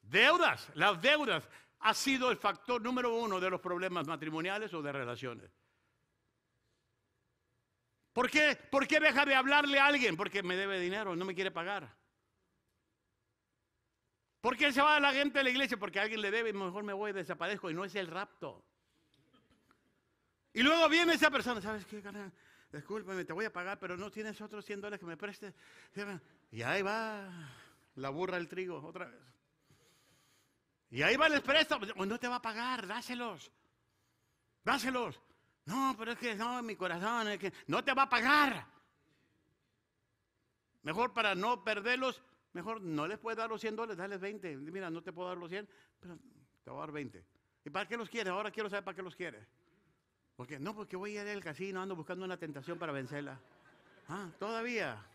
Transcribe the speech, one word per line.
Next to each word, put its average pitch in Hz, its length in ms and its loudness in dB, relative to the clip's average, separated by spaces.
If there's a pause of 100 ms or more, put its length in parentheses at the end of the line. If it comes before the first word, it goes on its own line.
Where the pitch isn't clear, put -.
Deudas. 233 720 6
Las 180 260 4
deudas 254 480 2 (320)
ha 214 120 4
sido 254 380 2
el 196 60 0
factor 226 440 0
número 247 320 0
uno 226 280 0
de 185 80 0
los 180 100 -2
problemas 180 480 -2
matrimoniales 165 680 -4
o 160 80 -6
de 143 120 -6
relaciones. 120 580 -8 (2500)
¿Por 247 160 2
qué? 302 280 6 (140)
¿Por 277 160 4
qué 302 140 6
deja 285 240 6
de 277 100 4
hablarle 277 420 6
a 277 100 8
alguien? 254 280 4
Porque 196 260 -2
me 180 140 -2
debe 196 240 0
dinero, 185 380 -2
no 180 80 -2
me 190 100 -4
quiere 190 160 -2
pagar. 170 420 -6 (2500)
¿Por 247 160 2
qué 285 160 4
se 262 100 4
va 302 200 8
la 277 100 6
gente 277 280 2
de 269 40 4
la 262 60 4
iglesia? 254 260 2
Porque 196 240 -4
alguien 214 220 0
le 202 100 0
debe 226 200 0
y - 20 -4
mejor 196 320 -4
me 202 80 -4
voy, 208 180 -4
desaparezco. 180 580 -4
Y 160 40 -2
no 175 100 -4
es 190 120 -8
el 190 120 -4
rapto. 160 560 -10 (1900)
Y 220 100 2
luego 320 240 8
viene 330 280 6
esa 302 140 6
persona, 247 300 0
"¿Sabes 202 260 -6
qué, 214 160 -12
carnal? 196 300 -12 (400)
Discúlpame, 190 520 -6
te 165 80 -8
voy 190 140 -2
a 214 80 -6
pagar, 185 260 -6
pero 180 160 -8
no 196 160 -10
tienes 214 300 -8
otros 208 240 -12
cien 202 160 -8
dólares 208 180 -8
que 185 60 -14
me 165 100 -8
prestes." 196 380 -12 (1000)
Y 113 100 -8
ahí 151 200 0
va 208 480 -4 (680)
la 135 140 -8
burra 180 260 -4
al 175 140 -4
trigo 175 360 -8
otra 175 200 -10
vez. - 160 -20 (1700)
Y 123 120 -4
ahí 190 140 6
va 302 120 6
el 294 140 4
préstamo. 285 460 2
"Pues 196 220 -4
no 233 100 -2
te 247 80 -4
va 247 100 -2
a 247 40 -6
pagar, 233 440 -4
dáselos. 226 640 -8 (1120)
Dáselos." 247 580 -2 (440)
"No, 262 320 -2
pero 226 160 -6
es 226 40 -6
que 226 180 -4
no, 240 280 -4
mi 220 120 -6
corazón, 190 540 -2
es 202 100 -4
que 185 140 -4 (140)
no 185 140 0
te 269 120 0
va 269 100 4
a 269 60 2
pagar." 254 580 4 (2250)
Mejor 214 320 -2
para 214 200 2
no 214 300 0
perderlos, 233 580 -2 (300)
mejor 202 300 -8
no 156 260 -2
les 214 120 -8
puedes 220 180 -4
dar 226 120 -4
los 220 120 -6
cien 220 160 -4
dólares, 226 200 -6
dales 196 220 -6
veinte. 185 380 -8
"Mira, 170 320 -8
no 165 120 -6
te 170 120 -12
puedo 180 160 -8
dar 180 80 -8
los 170 120 -12
cien, 202 180 -8 (320)
pero 175 180 -18 (460)
te - 80 -18
voy 131 80 -10
a - 20 -8
dar 156 100 -10
veinte." 123 340 -10 (380)
"¿Y 151 60 -12
para 180 180 -4
qué 220 80 -6
los 226 140 -8
quieres? 214 220 -4
Ahora 202 200 -4
quiero 214 180 -6
saber 202 140 -4
para 190 120 -10
qué 196 60 -12
los 180 140 -12
quieres." 120 320 -12 (880)
"Porque 127 240 -12
no, 190 160 -8
porque 196 220 -10
voy 208 200 -8
a 202 60 -8
ir 202 60 -8
al 208 120 -6
casino, 185 400 -6
ando 190 140 -6
buscando 180 300 -8
una 185 100 -4
tentación 160 420 -8
para 170 140 -4
vencerla." 139 480 -8 (720)
"Ah, 185 280 -8
todavía." 214 640 -4 (140)